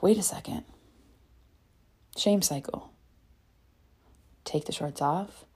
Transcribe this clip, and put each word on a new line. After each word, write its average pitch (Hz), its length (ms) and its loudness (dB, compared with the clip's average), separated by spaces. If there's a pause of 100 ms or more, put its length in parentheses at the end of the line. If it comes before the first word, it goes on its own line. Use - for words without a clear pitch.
Wait 214 160 8
a 196 60 -2
second. - 400 -4 (1500)
Shame 208 240 4
cycle. - 480 -4 (1500)
Take - 220 -2
the - 60 -8
shorts 147 280 -6
off, 165 460 -2 (100)